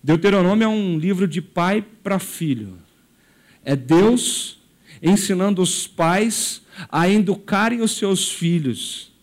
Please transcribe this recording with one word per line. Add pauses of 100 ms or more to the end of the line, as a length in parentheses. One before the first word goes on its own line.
Deuteronômio
é
um
livro
de
pai (180)
pra
filho. (840)
É
Deus (420)
ensinando
os
pais (260)
a
educarem
os
seus
filhos (160)